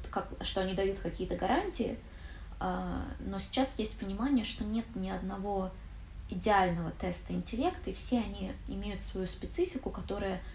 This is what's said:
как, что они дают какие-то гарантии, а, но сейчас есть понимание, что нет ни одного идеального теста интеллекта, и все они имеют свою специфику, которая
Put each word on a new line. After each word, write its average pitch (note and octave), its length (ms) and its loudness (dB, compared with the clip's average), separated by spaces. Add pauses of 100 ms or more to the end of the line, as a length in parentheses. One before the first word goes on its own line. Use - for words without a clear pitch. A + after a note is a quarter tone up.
(100)
как, - 180 0 (140)
что - 180 0
они F#3 140 2
дают G3 240 2
какие-то F3 380 -2
гарантии, B3 600 2 (640)
а, F#3 420 0 (180)
но F#3+ 180 -2
сейчас B3+ 400 2
есть G#3+ 200 0
понимание, A3 460 4
что - 200 -2
нет A3 200 0 (100)
ни F#3+ 140 -2
одного F#3+ 640 0 (580)
идеального F#3 640 6
теста - 420 -2
интеллекта, A3+ 580 0
и - 40 -2
все - 240 2
они G3 340 -2 (160)
имеют G3 340 -4
свою F#3+ 240 -2
специфику, - 640 -2
которая G3 500 -2 (140)